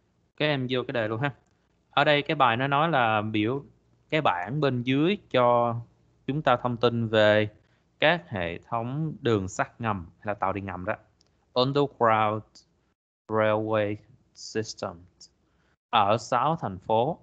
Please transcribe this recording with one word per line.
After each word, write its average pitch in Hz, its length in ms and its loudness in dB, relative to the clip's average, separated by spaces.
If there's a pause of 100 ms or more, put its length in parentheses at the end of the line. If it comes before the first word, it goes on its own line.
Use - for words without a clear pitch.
(380)
các 151 80 0
em 139 240 -2
vô 127 180 -2
cái - 60 -8
đề 113 140 0
luôn 113 140 -4
ha. 139 120 -2 (560)
Ở 143 140 2
đây 147 180 4
cái 160 140 -2
bài 123 220 4
nó 131 100 0
nói 143 220 2
là 113 320 2
biểu 110 420 -2 (460)
cái 156 120 0
bảng 104 400 -2
bên 131 220 0
dưới 147 340 0 (120)
cho 120 460 2 (520)
chúng 143 140 -4
ta 131 140 4
thông 120 220 -4
tin 117 300 0
về 107 420 4 (500)
các 170 300 0
hệ 87 300 -6
thống 131 600 -6
đường 107 260 0
sắt - 340 -8
ngầm 104 240 -4 (140)
hay - 80 -10
là 104 60 -4
tàu 98 200 -2
điện 98 120 -8
ngầm 90 200 -10
đó. 107 100 -4 (580)
Underground 117 920 2 (840)
Railway 107 680 0 (380)
System - 600 -8 (960)
ở 107 280 4
sáu 135 440 0
thành 98 180 -8
phố. 120 440 0